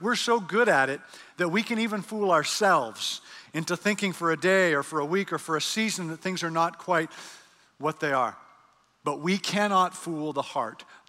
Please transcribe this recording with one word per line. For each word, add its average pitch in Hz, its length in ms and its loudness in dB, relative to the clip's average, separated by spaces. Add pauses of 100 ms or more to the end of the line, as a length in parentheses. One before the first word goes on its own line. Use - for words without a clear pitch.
we're 226 160 0
so 240 220 2
good 202 280 2
at 139 220 4
it 143 100 -4 (380)
that 175 120 0
we 208 140 0
can 220 160 -2
even 214 220 -2
fool 208 300 -2
ourselves 156 880 2 (320)
into 165 240 -4
thinking 202 340 -2
for 165 200 0
a 156 60 0
day 180 360 4
or 143 100 2
for 156 160 -4
a 143 60 0
week 185 260 -2
or 160 60 -4
for 160 180 -4
a 147 60 0
season 190 480 -2
that 160 100 -10
things 185 240 -4
are 165 80 -2
not 165 260 0
quite 165 320 0 (680)
what 156 240 -4
they 151 100 0
are. 127 260 0 (680)
But 147 160 -4
we 185 160 0
cannot 190 580 2
fool 151 380 -6
the 139 80 -2
heart. 117 420 -4 (260)